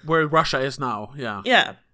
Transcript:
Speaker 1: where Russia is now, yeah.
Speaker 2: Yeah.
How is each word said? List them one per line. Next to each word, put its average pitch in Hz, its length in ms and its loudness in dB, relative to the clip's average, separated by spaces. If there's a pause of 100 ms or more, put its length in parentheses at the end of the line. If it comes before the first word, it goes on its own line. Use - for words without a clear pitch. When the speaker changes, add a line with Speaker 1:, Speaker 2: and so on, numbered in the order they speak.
Speaker 1:
where 156 220 2
Russia 156 340 2
is 135 200 -4
now, 110 360 -6
yeah. 110 280 -6
Speaker 2:
Yeah. 226 300 2 (200)